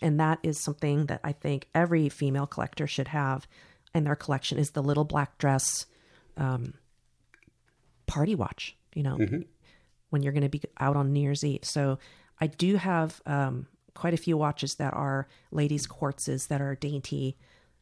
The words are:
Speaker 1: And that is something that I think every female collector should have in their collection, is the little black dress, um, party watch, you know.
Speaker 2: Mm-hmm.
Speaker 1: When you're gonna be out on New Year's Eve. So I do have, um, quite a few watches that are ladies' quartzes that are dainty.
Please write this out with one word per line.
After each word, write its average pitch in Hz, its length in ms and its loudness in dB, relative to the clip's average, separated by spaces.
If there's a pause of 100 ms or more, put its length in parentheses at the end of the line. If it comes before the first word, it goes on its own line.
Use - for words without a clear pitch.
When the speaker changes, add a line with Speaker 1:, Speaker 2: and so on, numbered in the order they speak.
Speaker 1:
And 151 160 4
that 160 240 4
is 151 160 -2
something 147 480 0
that 143 160 -4
I 151 80 0
think 143 420 -4
every 165 360 4
female 139 360 -2
collector - 400 -6
should 135 220 -2
have 135 400 -2 (480)
in 156 80 2
their 147 120 2
collection, - 440 -2
is 147 120 0
the 143 120 -2
little 147 220 4
black 147 340 -2
dress, - 480 0 (500)
um, 127 380 -2 (1300)
party 175 300 0
watch, - 400 -4 (180)
you 147 100 -2
know. 135 140 -2
Speaker 2:
Mm-hmm. 110 240 0 (720)
Speaker 1:
When 143 100 2
you're 139 120 0
gonna 143 160 2
be 147 120 -4 (180)
out 139 160 4
on 139 160 4
New 143 100 4
Year's 143 220 0
Eve. 143 200 0
So 139 340 0 (420)
I 160 80 2
do 180 280 2
have, 170 500 0
um, 135 400 0 (300)
quite 170 180 0
a 160 40 4
few 165 200 0
watches 147 380 0
that 139 180 -2
are 135 340 -2 (240)
ladies' 147 360 0
quartzes - 600 -4
that 139 140 0
are 139 140 -2
dainty. 139 600 -4 (460)